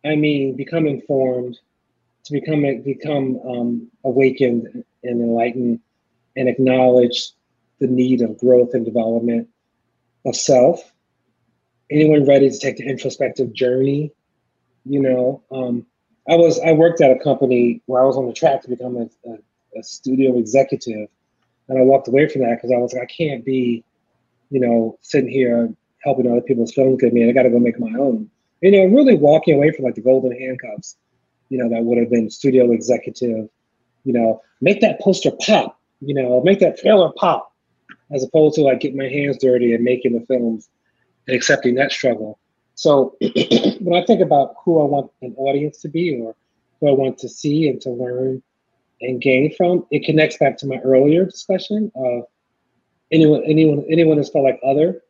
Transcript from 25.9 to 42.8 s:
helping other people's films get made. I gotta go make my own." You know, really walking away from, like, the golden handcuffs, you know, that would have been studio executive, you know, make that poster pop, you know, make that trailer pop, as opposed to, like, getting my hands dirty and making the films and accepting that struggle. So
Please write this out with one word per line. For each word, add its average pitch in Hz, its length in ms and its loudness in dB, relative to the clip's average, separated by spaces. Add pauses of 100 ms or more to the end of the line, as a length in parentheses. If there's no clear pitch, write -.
helping 127 320 -2
other 120 100 2
people's 117 320 -4
films 131 280 2
get 117 120 2
made. 117 160 2
I 120 40 2
gotta 127 180 4
go 120 80 2
make 120 200 0
my 113 200 -8
own." 117 320 -2 (320)
You 185 80 6
know, 196 160 6
really 254 280 6
walking 151 420 4
away 147 160 4
from, 139 120 -10
like, 117 120 -4
the 110 40 -12
golden 127 320 0
handcuffs, 127 640 -12 (540)
you 135 80 -6
know, 120 100 -2
that 117 160 -2
would 120 140 0
have 117 100 0
been 117 220 0
studio 127 420 2
executive, 110 800 -4 (540)
you 127 100 -4
know, 113 260 0 (220)
make 196 180 0
that 214 200 0
poster 180 320 0
pop, - 460 -2 (220)
you 139 140 -8
know, 127 280 0
make 196 180 2
that 170 180 2
trailer 190 380 4
pop, 165 360 -2 (580)
as 135 140 -4
opposed 151 300 2
to, 156 80 0
like, 131 180 2
getting 135 160 -6
my 135 120 -6
hands 143 300 -4
dirty 123 360 2
and 117 100 -2
making 123 300 -2
the 117 100 -6
films 117 460 -4 (560)
and 127 100 -4
accepting 123 380 0
that 139 180 -2
struggle. 110 460 -4 (380)
So 139 400 2